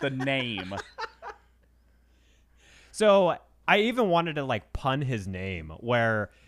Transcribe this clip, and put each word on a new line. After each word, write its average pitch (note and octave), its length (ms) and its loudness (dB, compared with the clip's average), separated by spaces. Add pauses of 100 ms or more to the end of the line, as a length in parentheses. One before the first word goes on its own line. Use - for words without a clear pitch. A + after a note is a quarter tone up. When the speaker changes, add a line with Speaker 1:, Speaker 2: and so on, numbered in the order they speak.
Speaker 1:
the C#3+ 80 -2
name. B2 680 -4
<laughs> - 40 -10 (2000)
Speaker 2:
So G3 440 4 (320)
I F#3 100 6
even A#3 300 0
wanted E3+ 260 2
to, D3 80 -4
like, B2 300 -4
pun C3+ 280 -2
his A#2 280 -4
name, F#2 400 -8 (100)
where A2+ 500 2 (180)